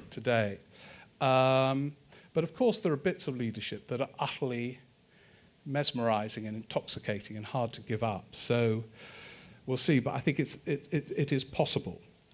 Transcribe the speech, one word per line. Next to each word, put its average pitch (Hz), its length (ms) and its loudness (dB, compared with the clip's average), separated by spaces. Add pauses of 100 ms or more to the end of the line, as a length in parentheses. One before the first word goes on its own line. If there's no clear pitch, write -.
(120)
today. 113 480 0 (600)
Um, 131 760 4 (400)
but 160 80 2
of 170 100 -6
course 240 240 2
there 165 160 2
are 139 40 2
bits - 300 -2
of 135 80 -2
leadership 110 520 -4
that 123 120 -4
are 135 100 -2 (100)
utterly 127 580 -2 (880)
mesmerising 117 800 0
and 107 100 -6
intoxicating - 800 -4
and 107 80 -8
hard 123 300 -2
to - 80 -12
give 110 220 -4
up. 104 300 -2
So 117 500 2 (840)
we'll 131 120 0
see, 151 200 6
but 123 160 2
I 135 60 -2
think 143 200 2
it's, - 280 -2
it, 143 240 -2
it, 147 260 0
it 143 140 2
is 131 120 2
possible. - 560 -2 (340)